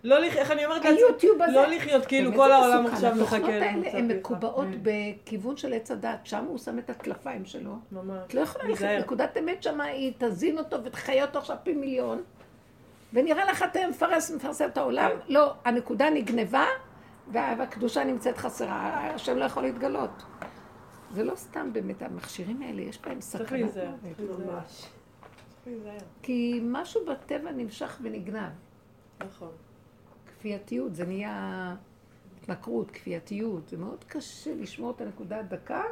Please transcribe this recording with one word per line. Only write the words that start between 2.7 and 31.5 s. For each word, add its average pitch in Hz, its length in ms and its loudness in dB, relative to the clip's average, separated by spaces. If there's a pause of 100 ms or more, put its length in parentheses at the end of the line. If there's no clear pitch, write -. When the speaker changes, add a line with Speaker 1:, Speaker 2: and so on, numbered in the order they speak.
Speaker 2:
מסוכן. 233 100 2
Speaker 1:
עכשיו 233 200 4
מחכה 220 220 4
Speaker 2:
התוכנות 214 140 2
האלה 208 220 2
Speaker 1:
למוצא 349 240 -2
Speaker 2:
הן 240 120 2
Speaker 1:
פיך. 208 100 0
Speaker 2:
מקובעות 190 520 -2
Speaker 1:
כן. 190 80 -8 (440)
Speaker 2:
בכיוון 226 340 -6
של 269 160 -6
עץ 220 180 -6
הדת, 226 340 -4
שם 214 240 -6
הוא 294 100 -6
שם 240 200 -8
את 240 120 -10
הטלפיים 233 540 -8
שלו. 202 260 -12 (220)
Speaker 1:
ממש. 190 240 -8 (100)
Speaker 2:
את - 80 -12
לא 262 60 2
יכולה 403 240 -4
לחיות - 160 0
Speaker 1:
להיזהר. 208 240 0
Speaker 2:
נקודת 254 340 -2
אמת 339 240 -2
שם, 302 180 -2
היא 269 380 -2
תזין 247 400 0
אותו 294 260 -4
ותחיה 269 400 0
אותו 285 140 -4
עכשיו 277 240 -4
פי 349 120 -2
מיליון. 254 480 -2 (880)
ונראה 311 320 4
לך 392 180 2
אתה 359 160 0 (120)
מפרס, 330 400 0
מפרסם 302 380 -2
את 285 100 -4
העולם? 254 320 2
Speaker 1:
כן. - 220 -4
Speaker 2:
לא, 285 200 6 (120)
הנקודה 240 460 2
נגנבה, 233 540 2 (680)
וה-, 233 260 0
והקדושה 247 460 -2
נמצאת 247 340 -2
חסרה, 254 760 -4
השם 247 240 -2
לא 269 60 0
יכול 262 180 -2
להתגלות. 262 600 -4 (920)
זה 208 120 -4
לא 277 120 -2
סתם 294 360 -10
באמת, 196 300 -6
המכשירים 185 600 -10
האלה, 220 200 -10
יש - 240 -10
בהם - 120 -10
Speaker 1:
צריך - 300 -10
Speaker 2:
סכנה. 262 100 -4
Speaker 1:
להיזהר, 196 260 -4 (180)
צריך 170 160 -14
להיזהר. 185 360 -8
Speaker 3:
ממש. 170 160 -12 (100)
Speaker 1:
צריך - 60 -18 (800)
להיזהר. 208 400 -12 (160)
Speaker 2:
כי 240 420 0
משהו 302 420 -2
בטבע 294 460 -6
נמשך 247 500 -8
ונגנב. 208 480 -8 (760)
Speaker 1:
נכון. 180 220 -16 (880)
Speaker 2:
כפייתיות, 214 560 -6
זה 175 100 -6
נהיה 190 680 -8 (680)